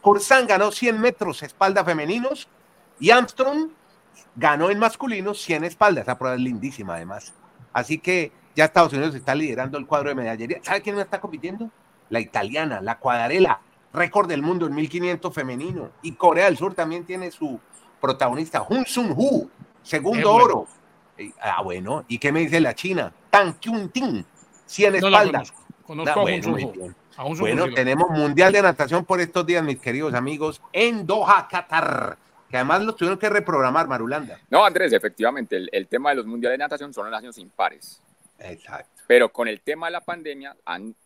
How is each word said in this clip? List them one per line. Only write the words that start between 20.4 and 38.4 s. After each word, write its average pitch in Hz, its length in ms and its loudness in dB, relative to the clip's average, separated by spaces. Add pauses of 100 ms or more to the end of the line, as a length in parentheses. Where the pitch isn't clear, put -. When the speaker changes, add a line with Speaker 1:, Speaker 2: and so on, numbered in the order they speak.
Speaker 1:
oro. 151 220 0 (500)
Eh, 104 140 -14 (100)
ah, 98 220 -2
bueno. 92 460 -6
¿Y 120 80 -4
qué 143 160 0
me 160 80 2
dice 160 180 2
la 127 160 2
China? 170 360 -4 (180)
Tan 196 240 4
Kyun 214 360 -8
Tin, 190 360 -4 (400)
cien 196 340 4
Speaker 2:
No 190 100 2
la 196 100 8
Speaker 1:
espalda. 160 200 2
Speaker 2:
conozco. - 240 -14 (240)
Conozco 156 220 -6
Speaker 1:
Ah, 151 40 0
Speaker 2:
a - 20 0
Jung 101 100 2
Speaker 1:
bueno, 78 180 -2
Speaker 2:
Sun 80 80 -4
Speaker 1:
muy - 140 -4
Speaker 2:
Ho. 110 60 -8
Speaker 1:
bien. 90 240 -14 (200)
Speaker 2:
A 131 80 -12
Jung 151 120 -6
Sun - 20 -10
Ho 110 100 0
Speaker 1:
Bueno, 127 160 2
Speaker 2:
sí 135 60 0
lo 120 60 -8
Speaker 1:
tenemos 135 340 2
Mundial 156 440 4
de 202 80 4
Natación 165 440 2
por 185 160 0
estos 170 240 -2
días, 170 180 0
mis 143 160 -2
queridos 131 340 -4
amigos, 147 480 -4 (100)
en 214 340 0
Doha, 196 420 4
Qatar, - 680 -2 (320)
que 131 80 -4
además 156 260 2
los 220 120 -4
tuvieron 180 240 -2
que 214 100 0
reprogramar, 151 580 2
Marulanda. 131 520 -6 (100)
Speaker 3:
No, 185 160 6
Andrés, 170 280 2
efectivamente, 113 640 -2
el, 92 140 -6
el 95 160 -4
tema 139 240 -2
de 139 60 0
los 113 80 -6
Mundiales 120 320 -4
de 143 60 -4
Natación 143 300 -8
son 107 160 -10
los 113 100 -8
años 120 180 -18
impares. 90 640 -8 (380)
Speaker 1:
Exacto. - 680 -18